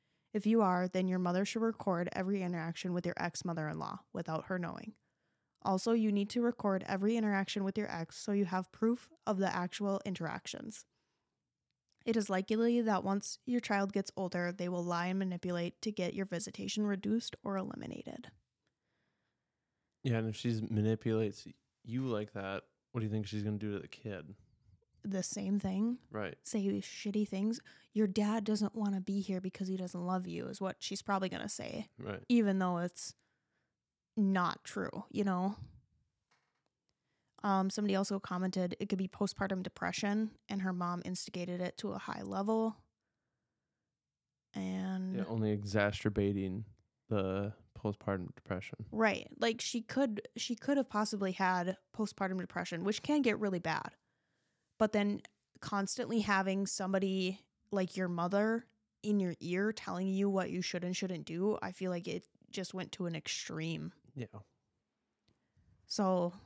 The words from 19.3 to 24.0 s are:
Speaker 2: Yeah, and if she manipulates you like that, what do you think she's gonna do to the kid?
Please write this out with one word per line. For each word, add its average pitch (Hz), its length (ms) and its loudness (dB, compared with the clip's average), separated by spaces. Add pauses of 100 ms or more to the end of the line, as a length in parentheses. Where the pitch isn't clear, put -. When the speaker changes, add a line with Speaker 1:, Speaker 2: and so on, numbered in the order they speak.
Speaker 2:
Yeah, 117 160 2
and 113 100 0
if 104 80 -6
she 113 320 0
manipulates 110 760 2 (380)
you 123 220 -4
like 107 280 -2
that, 98 300 -4 (280)
what 120 100 -4
do 110 60 0
you 101 40 -4
think 107 160 0
she's 104 160 -4
gonna 107 140 -2
do 104 160 -4
to 98 60 -4
the - 100 -10
kid? 95 440 -10 (720)